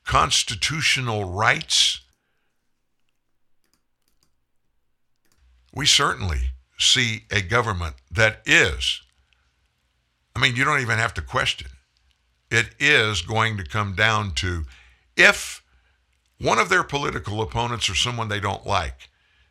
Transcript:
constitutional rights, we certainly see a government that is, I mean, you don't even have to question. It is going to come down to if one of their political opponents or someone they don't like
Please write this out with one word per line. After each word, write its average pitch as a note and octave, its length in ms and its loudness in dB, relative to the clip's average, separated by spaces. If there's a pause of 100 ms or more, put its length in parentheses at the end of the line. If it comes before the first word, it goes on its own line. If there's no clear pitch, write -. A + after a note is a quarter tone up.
constitutional B2 1200 0
rights, A2 760 0 (3750)
we D3 140 -2
certainly G2+ 640 2 (280)
see A2+ 520 0
a G#2 100 2
government F#2 540 0 (160)
that A2 340 4
is, B2+ 580 2 (1300)
I A#2+ 60 -4
mean, B2+ 160 2
you C3+ 80 2
don't D3 160 2
even A2+ 180 -2
have A2+ 160 0
to - 80 -8
question. - 460 -4 (840)
It A2+ 200 0 (100)
is A2+ 420 2
going A2 340 0
to F#2+ 80 -6
come G2 300 -4
down G#2+ 420 0
to F2 280 -4 (520)
if - 460 2 (760)
one G#3+ 200 0
of G#3 100 2
their F3+ 140 4
political C#3+ 600 -4
opponents A#2 460 -4
or F#2+ 60 -4
someone A#2 340 -2
they G#2 120 -2
don't G2 260 -4
like F2+ 420 -6 (420)